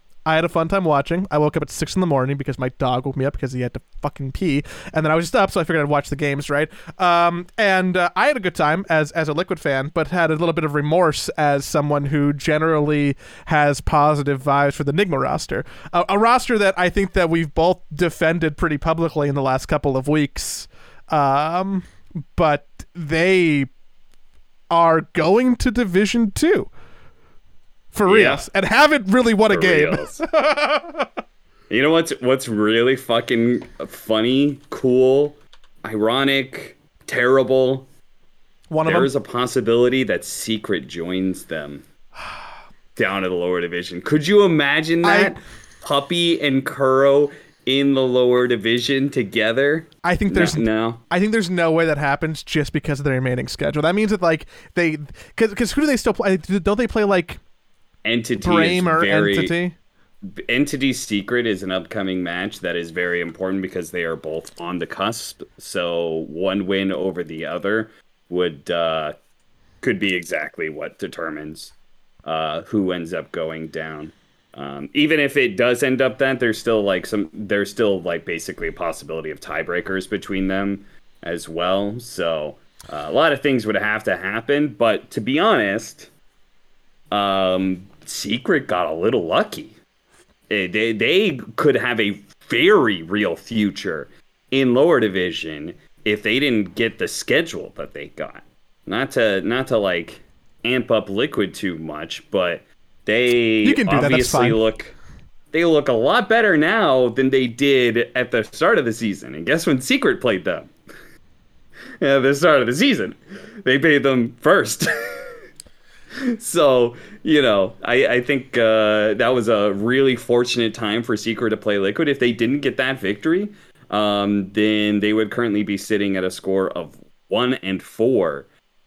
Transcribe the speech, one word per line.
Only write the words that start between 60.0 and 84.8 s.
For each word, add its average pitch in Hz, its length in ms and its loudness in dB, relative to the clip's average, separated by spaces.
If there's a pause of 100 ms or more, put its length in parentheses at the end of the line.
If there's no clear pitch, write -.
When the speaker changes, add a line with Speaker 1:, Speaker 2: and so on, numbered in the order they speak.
Speaker 2:
Entity 135 440 0
Secret 117 540 -2
is 98 160 -2
an 95 80 -6
upcoming 92 500 -4
match 90 380 -6
that 87 160 -4
is 85 160 -6
very 87 300 -2
important 95 420 -4
because 90 260 -8
they 87 140 -6
are 82 120 -4
both 80 360 -10 (100)
on 87 160 -6
the 82 80 -4
cusp. - 560 -6 (160)
So 85 720 -4
one 92 380 -2
win 95 240 0
over 87 320 -4
the 80 240 -10
other 98 420 -4 (400)
would, 87 400 -4
uh, 80 440 -2 (680)
could 120 160 -2
be 95 160 -2
exactly 80 560 -6
what 78 300 -12
determines, 78 720 -10 (500)
uh, 80 440 -6
who 98 240 -2
ends 87 240 -6
up 82 160 -10
going 80 380 -8
down. 78 420 -12 (420)
Um, 69 400 -12
even 151 260 2
if 139 180 0
it 120 200 2
does 120 240 2
end 131 220 2
up 127 160 -2
that, 135 200 0
there's 113 200 -2
still, 110 240 0
like, 92 240 -2
some, 101 260 -4
there's 101 380 -2
still, 101 320 0
like, 85 200 -6
basically 85 440 -8
a 80 60 -6
possibility 80 580 -8
of 73 80 -14
tiebreakers 87 680 -6
between 95 420 -4
them 98 360 -4 (380)
as 85 260 -10
well. 98 500 -2
So, 80 580 -6 (340)
uh, 76 160 -10
a 78 40 -8
lot 151 220 2
of 131 80 -4
things 131 240 0
would 107 100 -2
have 107 280 -2
to 92 140 -2
happen. 113 500 -2
But 113 440 -2